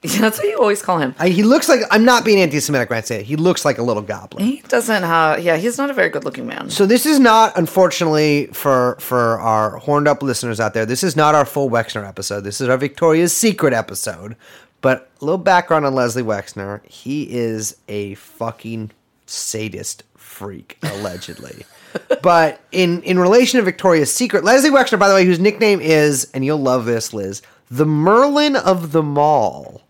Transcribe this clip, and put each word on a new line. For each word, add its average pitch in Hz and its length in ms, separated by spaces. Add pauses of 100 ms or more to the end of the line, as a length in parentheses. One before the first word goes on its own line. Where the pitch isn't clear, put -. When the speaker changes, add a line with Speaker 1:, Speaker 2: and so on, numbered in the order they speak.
Speaker 1:
Yeah, 185 180
that's 214 160
what 202 100
you 214 120
always 202 240
call 180 160
him. 135 180
Speaker 2:
I, 175 120
he 180 120
looks 240 260
like, 277 120 (100)
I'm 220 160
not 240 180
being 202 160
anti-Semitic 143 520
when 117 60
I 110 40
say 107 200
it. 104 40
He 135 100
looks 165 300
like 139 140
a - 40
little 110 200
goblin. 98 420
Speaker 1:
He 269 220
doesn't 226 340
have, 165 420
yeah, 165 140
he's 233 220
not 277 100
a 285 40
very 185 160
good 147 140
looking 127 220
man. - 240
Speaker 2:
So 196 160
this 240 220
is 302 120
not, 226 380
unfortunately, 156 960
for, 127 460
for 117 400
our 110 380
horned 147 300
up 143 140
listeners 120 380
out 107 160
there, 110 100
this 123 180
is 170 120
not 151 180
our 147 120
full 139 260
Wexner 113 360
episode. 101 340
This 101 200
is 127 80
our 131 80
Victoria's 160 580
Secret 175 380
episode. 104 600 (460)
But 131 280 (100)
a 143 60
little 175 140
background 175 480
on 135 80
Leslie 123 280
Wexner. 101 640
He 143 380 (120)
is 110 400 (120)
a 104 260
fucking 113 800 (340)
sadist - 800 (120)
freak, - 680
allegedly. 95 880
<laughs> - 60 (460)
But 170 380 (120)
in, 175 320
in 180 160
relation 240 400
to 220 40
Victoria's 175 500
Secret, 208 300
Leslie 262 260
Wexner, 254 300
by 196 100
the 196 60
way, 190 100
whose 180 140
nickname 208 420
is, 151 520
and 135 120
you'll 151 160
love 127 240
this, 113 280
Liz, 101 280 (280)
the 135 160
Merlin 254 680
of 175 360
the 156 120
Mall. 143 840